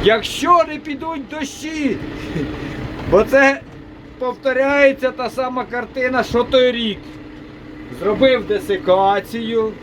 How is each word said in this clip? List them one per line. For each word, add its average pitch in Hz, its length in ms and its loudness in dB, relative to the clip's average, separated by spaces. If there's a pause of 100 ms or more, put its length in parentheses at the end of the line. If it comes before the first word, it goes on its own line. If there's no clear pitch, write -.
Якщо 320 640 4
не 302 100 -8
підуть 311 540 -8
дощі, 294 640 -4 (540)
<laughs> - 600 -8
бо 202 120 6
це 269 360 4 (600)
повторяється 269 920 2
та 254 180 -6
сама 254 360 -4
картина, 247 580 -2
що 240 200 0
той 254 280 4
рік. 226 280 -4 (1000)
Зробив 214 480 2
десикацію. 202 1200 0 (120)